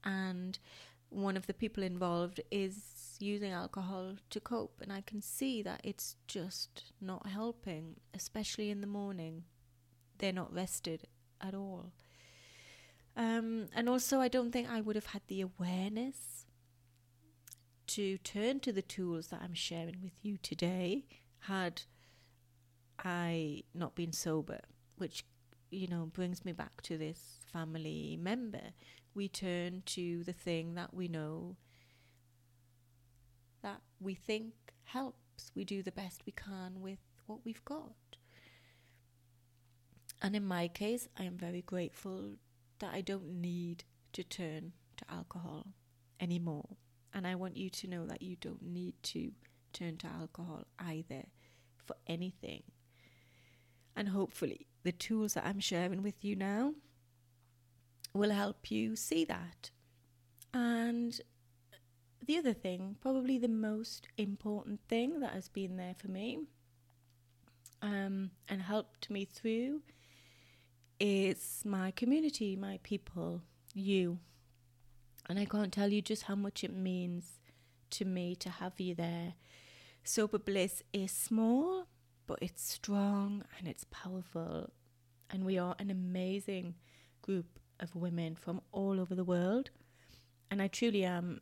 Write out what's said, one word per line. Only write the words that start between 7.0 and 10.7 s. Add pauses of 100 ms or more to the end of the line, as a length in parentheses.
helping, (160)
especially
in
the
morning. (760)
They're
not
rested (320)